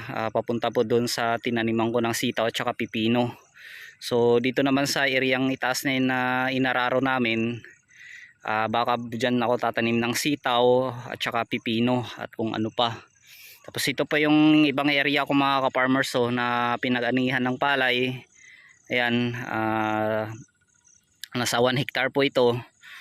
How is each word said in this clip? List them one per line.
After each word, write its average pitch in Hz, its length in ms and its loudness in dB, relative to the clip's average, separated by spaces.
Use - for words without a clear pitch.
ah, 110 240 -4
papunta 117 400 -2
po 123 80 2
doon 117 240 2
sa 117 320 0
tinaniman 113 560 0
ko 120 80 0
ng 117 120 0
sitaw 117 360 0
at - 80 -6
saka 120 160 -2
pipino. 117 640 0
So, 120 400 2
dito 131 240 0
naman 139 240 0
sa 139 160 0
ereyang 131 480 2
itaas 127 320 -2
na 139 80 -2
yun 131 160 0
na 127 80 0
inararo 127 480 0
namin, 120 640 0
ah, 107 240 -2
baka 120 320 0
dyan 120 400 -2
ako 120 240 0
tatanim 117 400 0
ng 120 160 -2
sitaw 127 720 2
at - 160 -10
saka 117 240 -2
pipino 120 560 0
at 117 160 -12
kung 113 160 -4
ano 110 240 -4
pa. 117 240 -2
Tapos - 160 -6
ito 143 240 -2
pa 160 80 0
yung 151 480 6
ibang 139 240 2
area 139 400 2
ko 143 80 2
mga 139 320 2
ka-farmers, 131 480 2
oh, 120 160 2
na 120 480 0
pinag-anihan 123 640 0
ng 127 160 -2
palay. 127 640 0
Ayan, 120 560 0
ah, 110 880 -2
nasa 123 240 -2
one 127 160 2
hectare 127 320 -2
po 139 160 0
ito. 123 320 2